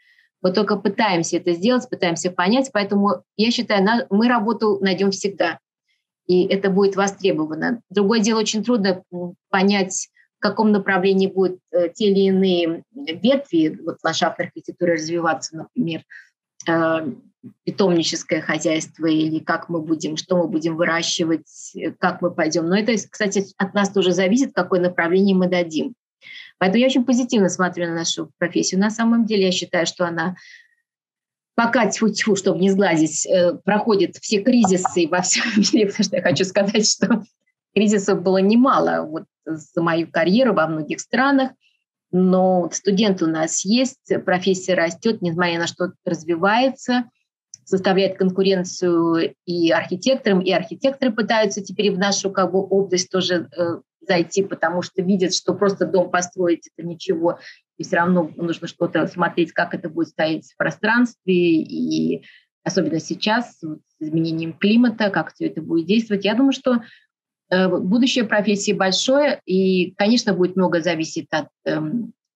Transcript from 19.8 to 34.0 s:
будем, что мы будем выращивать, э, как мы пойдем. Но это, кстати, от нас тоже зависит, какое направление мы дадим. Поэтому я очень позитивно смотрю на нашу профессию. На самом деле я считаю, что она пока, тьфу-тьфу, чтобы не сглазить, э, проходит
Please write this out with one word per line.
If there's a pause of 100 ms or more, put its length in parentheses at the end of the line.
будем,
что
мы
будем
выращивать,
э,
как
мы
пойдем.
Но
это, (160)
кстати, (120)
от
нас
тоже
зависит,
какое
направление
мы
дадим. (640)
Поэтому
я
очень
позитивно
смотрю
на
нашу
профессию.
На
самом
деле
я
считаю,
что
она (1200)
пока,
тьфу-тьфу,
чтобы
не
сглазить,
э, (100)
проходит